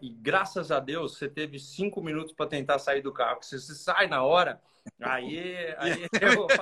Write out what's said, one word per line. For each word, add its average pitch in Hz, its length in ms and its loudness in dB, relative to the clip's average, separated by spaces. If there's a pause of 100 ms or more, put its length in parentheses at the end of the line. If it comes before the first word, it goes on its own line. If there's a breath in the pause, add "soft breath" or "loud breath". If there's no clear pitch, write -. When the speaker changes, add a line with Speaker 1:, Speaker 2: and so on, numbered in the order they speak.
Speaker 1:
e 131 80 -12
graças 151 640 -2
a 143 80 4
Deus, 143 380 -6
você 147 100 -6
teve 143 320 -8
cinco 196 420 -4
minutos 156 320 -4
pra 151 140 -2
tentar 143 320 0
sair 139 220 0
do 135 120 -6
carro. 123 220 0
Porque - 120 -16
se 135 120 -10
você 147 160 -14
sai 185 320 2
na 139 160 2
hora, 156 380 4 (400 loud breath)
aí, 139 540 -4 (160)
Speaker 2:
<laughs> 156 60 -8
Speaker 1:
aí 165 260 -2
Speaker 2:
E 196 220 0
Speaker 1:
eu 196 100 8
vou 190 140 0
Speaker 2:
essa - 120 8